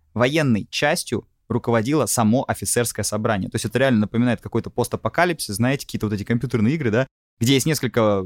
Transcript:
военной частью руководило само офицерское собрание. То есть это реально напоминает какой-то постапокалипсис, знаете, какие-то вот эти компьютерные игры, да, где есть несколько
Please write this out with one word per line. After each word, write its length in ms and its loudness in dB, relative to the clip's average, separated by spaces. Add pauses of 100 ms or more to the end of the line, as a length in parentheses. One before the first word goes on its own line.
(140)
военной 560 2
частью 580 -2 (220)
руководило 560 0
само 420 2
офицерское 560 -2
собрание. 460 -2
То 60 -8
есть 100 -4
это 140 -2
реально 220 4
напоминает 400 0
какой-то 280 -4
постапокалипсис, 840 -2
знаете, 300 0
какие-то 220 -6
вот 60 -4
эти 100 -4
компьютерные 520 0
игры, 140 -2
да, 180 0 (320)
где 160 4
есть 100 2
несколько 600 0